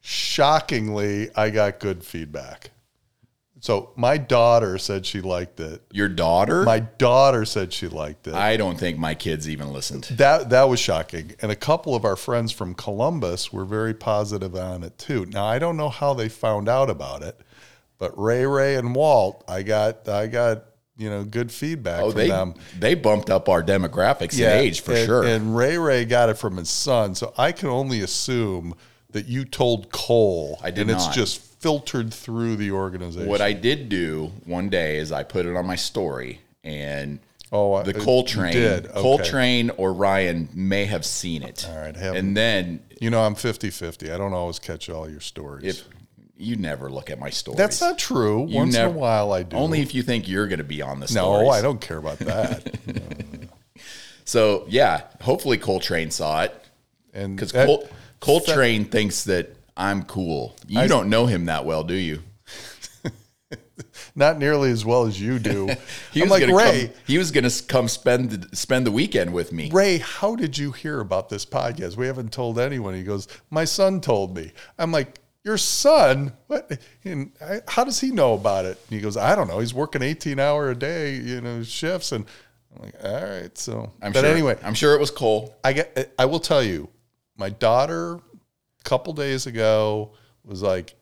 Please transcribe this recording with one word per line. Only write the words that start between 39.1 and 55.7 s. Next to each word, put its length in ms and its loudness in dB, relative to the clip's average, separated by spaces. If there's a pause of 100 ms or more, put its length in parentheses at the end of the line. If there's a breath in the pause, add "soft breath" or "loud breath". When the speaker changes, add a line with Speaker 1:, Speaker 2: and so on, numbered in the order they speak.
Speaker 2:
or 220 0
Ryan 600 2
may 320 0
have 180 -4
seen 380 -6
it. 260 -12
Speaker 1:
All 80 -12
right, 220 -10
I 20 -14
haven't 240 -4
Speaker 2:
And 140 0
then 440 0 (200)
Speaker 1:
You 80 -2
know, 140 2
I'm 100 2
fifty-fifty. 800 -6
I 80 -6
don't 140 -4
always 260 -4
catch 320 -12
all 180 -10
your 120 -16
stories. 580 -10
Speaker 2:
If 40 -20 (540)
you 200 -6
never 340 -6
look 180 -10
at 100 -8
my 120 -10
stories. 260 -6
Speaker 1:
That's 240 2
not 160 0
true. 500 0
Speaker 2:
You 100 -2
Speaker 1:
Once 180 4
in 60 4
a 80 4
Speaker 2:
nev- 60 -4
Speaker 1:
while, 380 2
I 80 0
do. 160 -6
Speaker 2:
Only 240 0
if 140 -4
you 80 -2
think 240 -2
you're 200 0
gonna 160 -4
be 200 -8
on 160 -8
the 160 -6
Speaker 1:
No, 240 4
Speaker 2:
stories. 100 6
Speaker 1:
I 140 4
don't 180 0
care 160 -8
about 220 -8
that. 440 -2 (180)
Speaker 2:
<laughs> 40 -20
Speaker 1:
No, 80 -10
no, 80 -6 (400)
no. 60 -16 (760 loud breath)
Speaker 2:
So, 460 2
yeah, 320 4 (180)
hopefully 380 0
Coltrane 540 -2